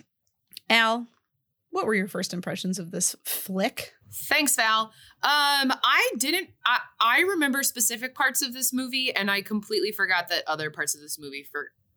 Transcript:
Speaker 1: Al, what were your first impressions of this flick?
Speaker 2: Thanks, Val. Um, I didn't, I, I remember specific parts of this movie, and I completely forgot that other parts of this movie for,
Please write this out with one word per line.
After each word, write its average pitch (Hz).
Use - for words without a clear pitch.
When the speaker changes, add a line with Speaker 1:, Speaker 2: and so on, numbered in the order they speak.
Speaker 1:
Al, 226
what 359
were 220
your 190
first 180
impressions 185
of 170
this 180
flick? -
Speaker 2:
Thanks, 285
Val. 220
Um, 220
I 349
didn't, 311
I, 240
I 240
remember 302
specific 240
parts 269
of 254
this 262
movie, 262
and 202
I 196
completely 214
forgot 185
that 170
other 156
parts 151
of 147
this 151
movie 143
for, -